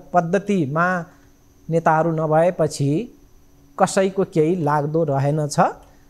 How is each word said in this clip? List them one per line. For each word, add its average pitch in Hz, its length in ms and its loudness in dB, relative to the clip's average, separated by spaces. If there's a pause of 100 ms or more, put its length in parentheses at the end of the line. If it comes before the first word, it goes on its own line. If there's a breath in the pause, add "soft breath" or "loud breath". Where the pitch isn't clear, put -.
(140)
पद्धतिमा 175 920 0 (640 soft breath)
नेताहरू 160 420 2
नभएपछि 160 1040 0 (640)
कसैको 190 440 0
केही 160 320 0
लाग्दो 151 480 -2
रहेनछ। 147 560 -2 (500 soft breath)